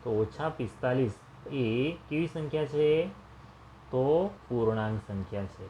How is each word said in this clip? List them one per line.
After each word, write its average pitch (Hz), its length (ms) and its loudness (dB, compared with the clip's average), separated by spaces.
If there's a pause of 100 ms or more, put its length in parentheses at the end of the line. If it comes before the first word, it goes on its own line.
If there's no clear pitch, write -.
તો 110 160 0
ઓછા 139 300 -2
પિસ્તાલીસ 127 640 0 (380)
એ 131 460 0 (120)
કેવી 156 180 0
સંખ્યા 156 380 -2
છે? 151 440 4 (800)
તો 151 400 4 (180)
પૂર્ણાંક 110 580 0
સંખ્યા 98 380 -4
છે. 92 240 -12